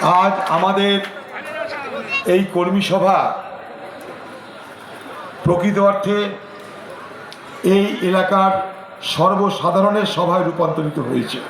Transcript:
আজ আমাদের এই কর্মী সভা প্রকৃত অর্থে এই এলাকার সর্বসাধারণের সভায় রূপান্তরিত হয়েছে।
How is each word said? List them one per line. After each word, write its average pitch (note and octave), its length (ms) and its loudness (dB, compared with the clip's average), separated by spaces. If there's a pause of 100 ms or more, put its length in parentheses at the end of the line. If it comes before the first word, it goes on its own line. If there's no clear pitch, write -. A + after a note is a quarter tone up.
আজ F3+ 280 6 (180)
আমাদের G3 500 2 (1300)
এই F#3+ 280 4
কর্মী F#3 280 2
সভা F#3 520 2 (2000)
প্রকৃত F#3 360 2
অর্থে G3+ 500 2 (1300)
এই G3 380 4
এলাকার F#3+ 720 2 (280)
সর্বসাধারণের F#3+ 1040 2
সভায় F3 380 2
রূপান্তরিত D#3+ 560 0
হয়েছে। B2 400 -2 (100)